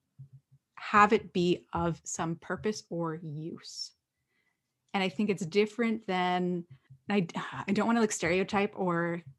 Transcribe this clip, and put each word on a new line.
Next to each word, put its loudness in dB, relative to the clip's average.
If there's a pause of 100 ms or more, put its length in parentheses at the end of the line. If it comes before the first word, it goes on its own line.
(760)
have 6
it 2
be 2
of -2
some -4
purpose -6
or -4
use. -10 (1000)
And 0
I 2
think 0
it's -2
different 0
than, 0 (440)
I, 2 (400)
I 2
don't 2
wanna, 4
like, 2
stereotype 0
or 0 (160)